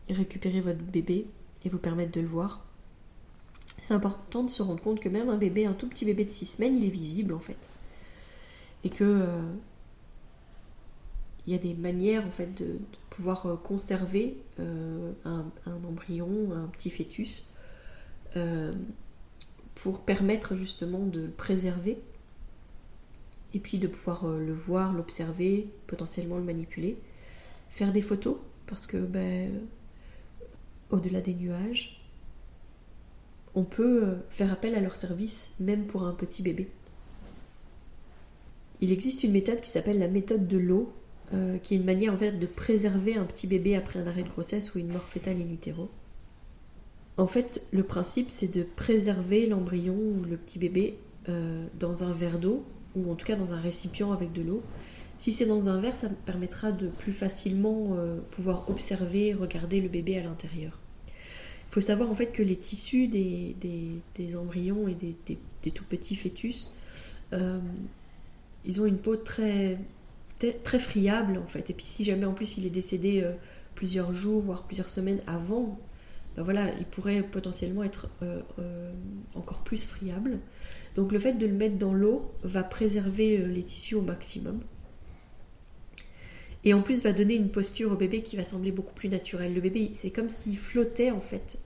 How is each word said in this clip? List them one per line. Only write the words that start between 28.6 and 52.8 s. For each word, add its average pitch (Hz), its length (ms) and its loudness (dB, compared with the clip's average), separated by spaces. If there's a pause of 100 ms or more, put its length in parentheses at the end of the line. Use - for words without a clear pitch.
parce - 200 -6
que, 190 120 -2
ben, 185 520 0 (1400)
au-delà 185 300 2
des 185 140 0
nuages, 180 680 -2 (1600)
on 185 80 4
peut, 233 400 6
euh, 185 120 2 (120)
faire 196 240 2
appel 226 240 0
à 208 40 4
leur 185 140 0
service, 185 640 0
même 202 280 2
pour 185 180 -2
un 175 80 0
petit 175 300 -4
bébé. 180 280 0 (2000)
Il 185 120 6
existe 254 320 2
une 208 80 6
méthode 214 280 6
qui - 100 -4
s'appelle 208 280 4
la 180 100 6
méthode 196 380 4
de 190 120 4
l'eau, 185 340 6 (400)
euh, 185 260 2
qui - 160 0
est 190 40 6
une 185 60 4
manière 190 280 6
en 190 40 4
fait 208 160 4
de 180 140 0
préserver 202 720 4
un 202 80 2
petit - 220 -4
bébé 190 280 6
après 196 240 0
un 175 80 -2
arrêt 175 160 0
de 170 60 -4
grossesse 208 460 -2
ou 185 40 0
une 170 140 -2
mort 180 100 -2
fœtale 185 380 -2
in 170 120 -2
utero. 165 380 -6 (1300)
En 185 100 6
fait, - 460 0
le 190 100 6
principe, 190 480 0
c'est 185 240 0
de 175 80 4
préserver 202 840 4
l'embryon 185 500 2
ou 208 280 2
le 170 120 -2
petit - 220 -12
bébé, 185 400 2 (300)
euh, 165 380 -2 (140)
dans 175 240 0
un 180 80 2
verre 170 260 0
d'eau, 202 260 2 (300)